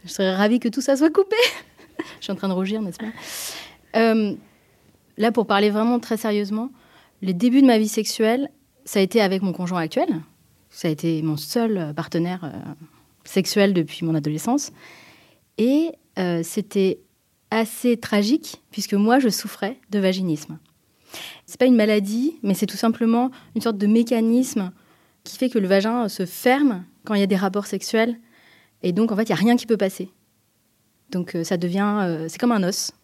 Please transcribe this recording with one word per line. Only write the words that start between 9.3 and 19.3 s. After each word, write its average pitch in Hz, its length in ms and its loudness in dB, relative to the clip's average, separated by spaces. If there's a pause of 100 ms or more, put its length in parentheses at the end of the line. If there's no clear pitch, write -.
mon 185 100 0
conjoint 180 280 -4
actuel. 254 280 -2 (640)
Ça - 180 -6
a - 20 2
été 156 300 -2
mon 156 160 -2
seul 196 580 -4
partenaire, 170 500 -4
euh, - 280 -12 (520)
sexuel 196 500 2
depuis 165 320 -2
mon 160 80 2
adolescence. 156 580 -2 (840)
Et, 285 320 2 (280)
euh, 175 260 0
c'était 190 560 -2 (500)
assez 226 480 0
tragique, 220 720 -2
puisque - 240 -6
moi, 220 240 4
je 262 100 4
souffrais 208 500 -4 (120)